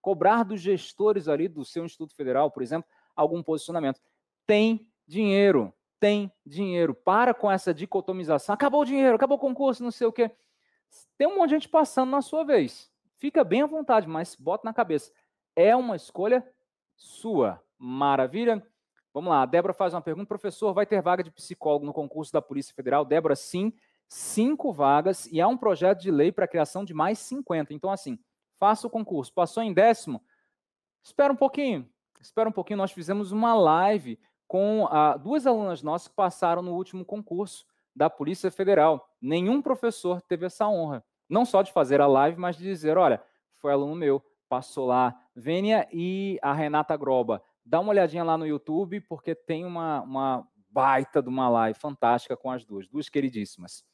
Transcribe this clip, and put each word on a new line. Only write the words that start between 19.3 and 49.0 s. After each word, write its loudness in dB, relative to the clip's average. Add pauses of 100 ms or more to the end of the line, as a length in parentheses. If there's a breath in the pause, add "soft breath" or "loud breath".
lá, 4
a 0
Débora 0
faz -2
uma -6
pergunta. -8
"Professor, -4
vai 2
ter 0
vaga 0
de -14
psicólogo -4
no -10
concurso -8
da 0
Polícia -10
Federal?" 0
Débora, 2
sim. -4 (340)
Cinco -2
vagas 2
e -2
há 4
um 0
projeto 0
de -6
lei 4
pra -2
criação -4
de -14
mais -2
cinquenta. -8
Então, -6
assim, -8 (400)
faça 2
o -8
concurso. -8
Passou -2
em -4
décimo? 2 (800)
Espera 2
um 0
pouquinho. 0 (320)
Espera -2
um -4
pouquinho. -6
Nós -2
fizemos -6
uma 2
live 2 (260)
com, 0
ah, 4
duas -2
alunas 0
nossas -4
que -20
passaram 0
no -8
último -10
concurso -10 (280)
da 0
Polícia -4
Federal. 4 (120)
Nenhum 0
professor -4
teve -6
essa -2
honra. -4 (260)
Não 2
só 4
de 0
fazer 4
a 8
live, 4
mas -4
de -20
dizer, -2
"Olha, 4 (360 soft breath)
foi -2
aluno -2
meu, 0 (240)
passou -4
lá." 0 (140 soft breath)
Vênia 0
e -4
a -2
Renata -2
Groba, 0 (220)
dá 0
uma -2
olhadinha 2
lá 0
no -6
YouTube, -4